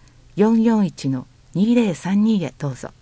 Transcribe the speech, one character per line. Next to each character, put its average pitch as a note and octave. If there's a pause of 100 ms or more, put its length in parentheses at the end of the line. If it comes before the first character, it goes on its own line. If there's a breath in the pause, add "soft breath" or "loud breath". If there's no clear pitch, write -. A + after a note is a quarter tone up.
(360 soft breath)
四 A3+
四 A3
一 C#3+
の C3 (280)
二 G#3
零 A3
三 G3
二 G#3+
へ C3
ど D3
う B2+
ぞ。 - (100)